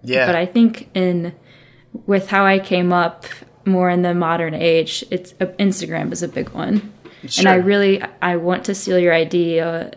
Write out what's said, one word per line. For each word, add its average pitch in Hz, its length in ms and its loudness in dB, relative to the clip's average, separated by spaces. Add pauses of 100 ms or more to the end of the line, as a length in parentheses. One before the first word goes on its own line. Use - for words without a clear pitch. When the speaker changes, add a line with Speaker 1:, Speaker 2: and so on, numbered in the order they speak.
Speaker 1:
Yeah. 127 220 0
Speaker 2:
But 175 100 2
I 170 100 0
think 226 480 2
in, 175 400 -2 (720)
with 196 240 0
how 196 160 4
I 190 140 6
came 180 340 0
up 170 320 -2 (400)
more 180 240 2
in 180 140 2
the 175 100 0
modern 165 400 -2
age, 165 560 0
it's, - 320 -6
uh, 185 60 -2 (120)
Instagram 165 520 -2
is 165 120 -8
a 175 40 -6
big - 220 -8
one. - 440 -4 (460)
And 190 80 4
I 185 80 6
Speaker 1:
Sure. 180 80 2
Speaker 2:
really, 196 400 2 (180)
I 180 140 -2
want 175 300 -2
to 196 100 -4
steal 185 240 -2
your 175 140 4
idea 165 840 -2